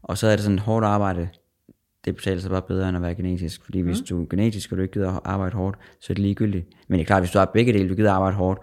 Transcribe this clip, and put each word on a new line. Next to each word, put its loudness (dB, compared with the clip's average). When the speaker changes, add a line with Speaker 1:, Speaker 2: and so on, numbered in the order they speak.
Speaker 1:
Og -6
så 2
er 6
det 0
sådan, 2
hårdt 0
arbejde, 0
det -2
betaler -4
sig -6
bare -2
bedre, -2
end -2
at -4
være -4
genetisk. -6
Fordi -6
hvis 0
Speaker 2:
Mhm. -10
Speaker 1:
du -4
er -6
genetisk, -2
og -4
du 0
ikke -4
gider -2
at -6
arbejde -2
hårdt, -2
så -6
er -4
det 0
ligegyldigt. 0
Men 2
det 2
er -8
klart, 6
hvis 0
du 4
har 6
begge 2
dele, 2
du -2
gider 4
at 4
arbejde 2
hårdt, 0